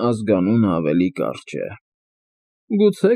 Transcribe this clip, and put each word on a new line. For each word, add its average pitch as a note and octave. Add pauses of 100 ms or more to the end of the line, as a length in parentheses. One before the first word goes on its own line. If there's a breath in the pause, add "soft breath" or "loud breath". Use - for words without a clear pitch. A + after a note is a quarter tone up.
ազգանունը G#2+
ավելի E2
կարճ -
է։ G1+ (1000)
Գուցե G#3